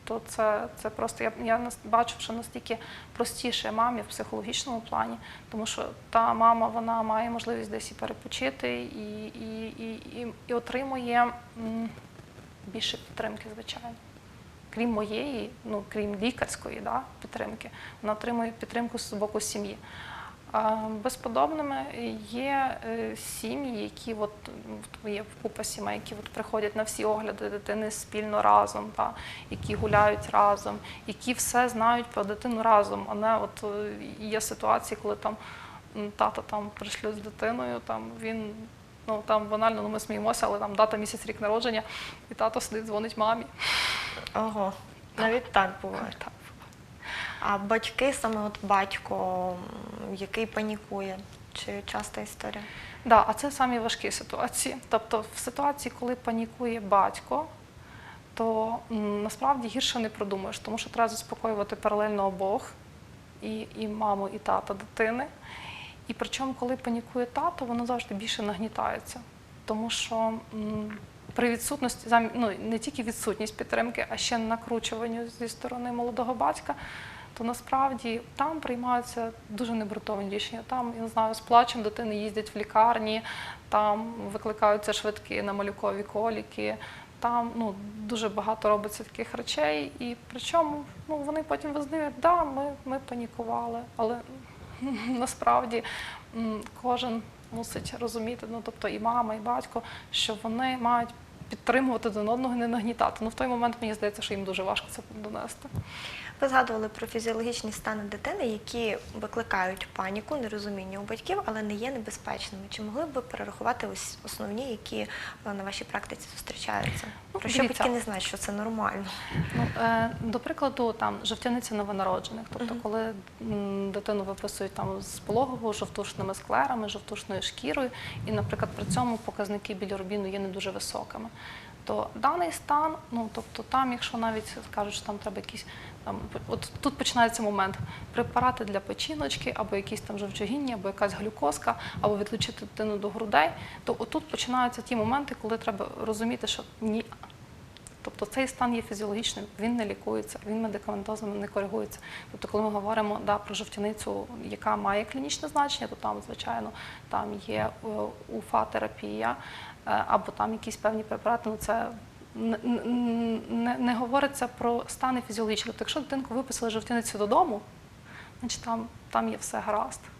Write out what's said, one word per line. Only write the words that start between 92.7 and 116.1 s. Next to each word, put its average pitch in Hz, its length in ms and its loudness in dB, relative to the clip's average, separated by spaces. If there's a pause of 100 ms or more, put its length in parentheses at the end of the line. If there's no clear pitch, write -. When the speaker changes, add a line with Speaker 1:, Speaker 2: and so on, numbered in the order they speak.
Speaker 1:
ми 262 140 -2 (100)
панікували», 233 720 -4 (160)
але 233 220 2 (640)
<laughs> 240 260 -2
насправді, 240 760 2 (520)
м, 220 240 -2 (220)
кожен 240 400 2 (300)
мусить 226 480 -6
розуміти, 226 500 -2
ну, 226 140 -4
тобто 226 240 -4
і 302 120 -2
мама, 226 340 4
і 220 40 -4
батько, 240 440 0 (280)
що - 320 2
вони 254 380 2
мають 240 300 6 (380)
підтримувати 240 600 4
один 208 200 2
одного 247 260 2
і 247 40 0
не 233 100 2
нагнітати. 226 520 2
Ну, 220 80 0
в - 60 -4
той 262 140 2
момент 240 320 2
мені 214 140 0
здається, 208 280 -2
що - 120 -2
їм 196 100 -2
дуже 190 180 -2
важко 202 280 -2
це - 120 -10 (120)
донести. 214 540 -8 (720)
Speaker 2:
Ви 277 80 6
згадували 233 400 6
про 220 180 -6
фізіологічні 226 640 -2
стани 214 300 -2
дитини, 254 440 -2
які 220 520 0 (220)
викликають 196 720 0
паніку, 202 440 -2
нерозуміння 202 640 -4
у 202 40 -6
батьків, 233 420 -2
але 220 180 0
не 208 120 -2
є 226 160 -2
небезпечними. - 800 -6
Чи 220 120 -6
могли 220 220 -2
б 302 80 -6
ви 262 80 -2
перерахувати 220 720 -2
ось - 320 -8
основні, 220 460 -4
які, 220 260 -6 (500)
е, 208 80 -4
на 196 100 -6
вашій 196 200 -6
практиці - 480 -4